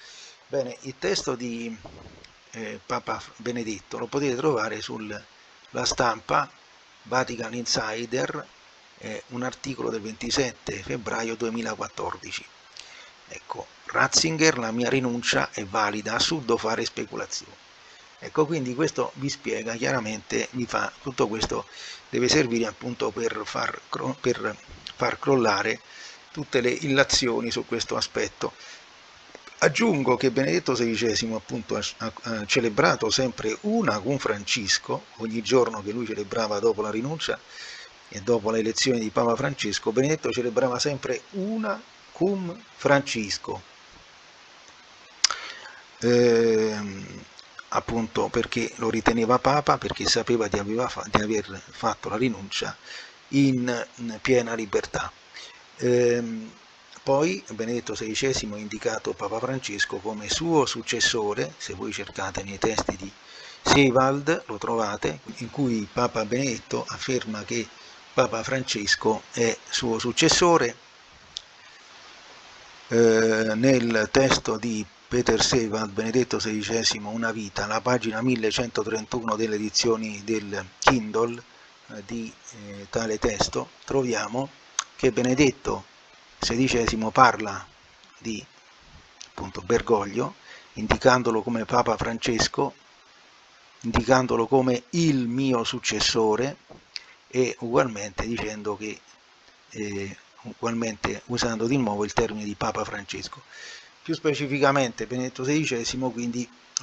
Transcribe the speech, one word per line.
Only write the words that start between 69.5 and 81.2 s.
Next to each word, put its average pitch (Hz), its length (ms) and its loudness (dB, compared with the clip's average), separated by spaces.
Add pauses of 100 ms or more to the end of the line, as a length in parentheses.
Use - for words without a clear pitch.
suo 113 280 0
successore. 123 800 4 (2000)
Eh, 113 640 6
nel 117 560 4
testo 131 480 4
di 107 260 -2 (240)
Peter 120 340 4
Sewald, 110 500 2
Benedetto 110 460 2
sedicesimo, 107 720 -2
Una 113 240 -2
vita, 104 340 -6
la 110 140 -2
pagina 113 400 0
millecentotrentuno 113 1120 -2
delle 110 200 0
edizioni 107 720 0
del 104 380 -4 (160)
Kindle, 117 640 2 (460)